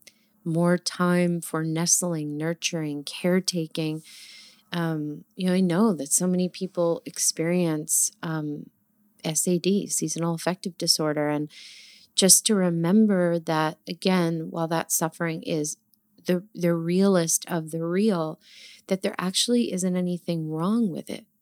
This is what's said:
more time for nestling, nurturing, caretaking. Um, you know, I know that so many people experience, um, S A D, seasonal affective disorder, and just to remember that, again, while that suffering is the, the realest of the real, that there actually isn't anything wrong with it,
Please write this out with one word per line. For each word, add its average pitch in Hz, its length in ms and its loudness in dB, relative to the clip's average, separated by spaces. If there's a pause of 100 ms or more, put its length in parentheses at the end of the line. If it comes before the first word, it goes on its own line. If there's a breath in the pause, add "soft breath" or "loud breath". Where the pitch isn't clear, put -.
(460 soft breath)
more 175 320 2
time 175 640 0
for 160 220 -4
nestling, 160 760 0
nurturing, 156 680 -4
caretaking. 165 1000 -2 (680 loud breath)
Um, 160 540 -4 (100)
you 185 120 -2
know, 180 60 4
I 185 60 4
know 190 340 4
that 143 200 -4
so 180 120 2
many 180 220 2
people 175 580 -2
experience, 165 1080 0 (100)
um, 156 460 -6 (540)
S 160 240 -2
A 180 120 2
D, 190 280 0
seasonal 165 460 -2
affective 170 440 -4
disorder, 151 500 0
and 151 220 -2 (680 loud breath)
just - 300 6
to 220 100 2
remember 180 840 4
that, 156 480 -2
again, 170 640 0
while 165 160 -4
that 165 240 -2
suffering 165 520 -2
is 156 340 -4 (480)
the, 180 180 2 (100)
the 170 220 0
realest 175 760 2
of 160 220 -4
the 165 120 -4
real, 175 560 0 (480 loud breath)
that 190 140 -2
there 196 160 -4
actually 233 560 0
isn't 180 220 0
anything 170 540 -2
wrong 190 400 0
with 151 200 -8
it, - 160 -10 (160)